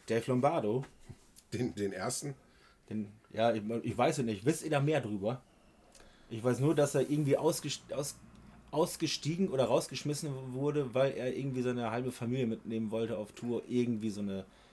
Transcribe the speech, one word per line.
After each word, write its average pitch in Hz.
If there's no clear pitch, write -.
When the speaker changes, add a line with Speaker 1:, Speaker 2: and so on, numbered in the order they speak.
Speaker 1:
Dave 113
Lombardo. 127
Speaker 2:
Den, 120
den 98
ersten? 127
Speaker 1:
Den, 107
ja, 113
ich, 110
ich 101
weiß 143
es 127
nicht. 104
Wisst 165
ihr 160
da 147
mehr 147
drüber? 107
Ich 113
weiß 120
nur, 139
dass 143
er 139
irgendwie 143
ausgest-, -
aus-, 131
ausgestiegen 165
oder 127
rausgeschmissen 135
wurde, 139
weil 131
er 123
irgendwie 131
seine 120
halbe 127
Familie 123
mitnehmen 113
wollte 113
auf 104
Tour. 120
Irgendwie 120
so 101
eine, 98